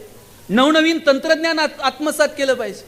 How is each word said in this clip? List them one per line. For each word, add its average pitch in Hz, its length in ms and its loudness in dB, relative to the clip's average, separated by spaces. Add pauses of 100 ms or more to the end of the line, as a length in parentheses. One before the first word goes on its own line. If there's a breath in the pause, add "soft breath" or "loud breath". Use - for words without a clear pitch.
(480)
नवनवीन 311 580 2
तंत्रज्ञान 311 520 0
आत-, 311 240 -4
आत्मसात 294 460 0
केलं 277 260 -2
पाहिजे. 214 340 -8